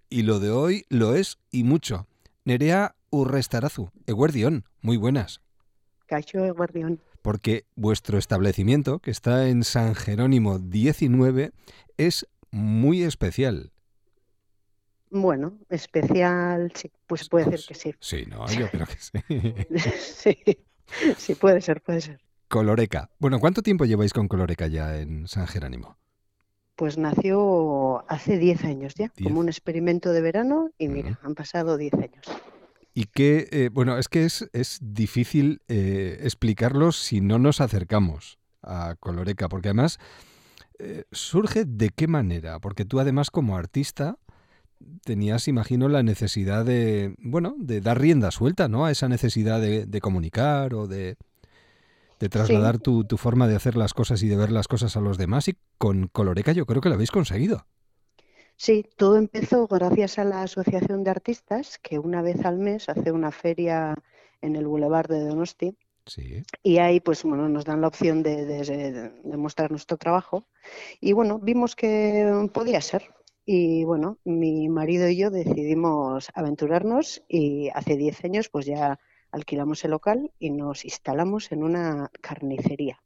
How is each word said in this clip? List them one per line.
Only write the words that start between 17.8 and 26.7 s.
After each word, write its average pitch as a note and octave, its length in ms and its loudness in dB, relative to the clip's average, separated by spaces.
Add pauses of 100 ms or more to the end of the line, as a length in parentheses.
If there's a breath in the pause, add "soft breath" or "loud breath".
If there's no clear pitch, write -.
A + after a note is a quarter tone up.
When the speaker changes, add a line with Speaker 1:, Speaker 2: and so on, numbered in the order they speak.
Speaker 1:
sí, B1+ 280 -8
¿no? G#1+ 200 -10
Yo A2+ 240 -2
creo E2+ 160 -6
que - 100 -12
sí. - 220 -20
Speaker 2:
<laughs> A#2 800 -2
Sí, - 380 0 (800 loud breath)
sí, - 180 -4
puede F#3+ 240 6
ser, D#3+ 220 -2
puede E3+ 180 -2
ser. D3+ 220 -10 (260)
Speaker 1:
Coloreca. G#2+ 640 2 (100)
Bueno, C3+ 220 2
¿cuánto F#3 200 2
tiempo F#3+ 220 2
lleváis G#2+ 300 2
con G#2+ 160 0
Coloreca F2 380 0
ya D#2 320 -4
en D#2 280 -8
San F2+ 200 -4
Jerónimo? C2 500 -10 (800)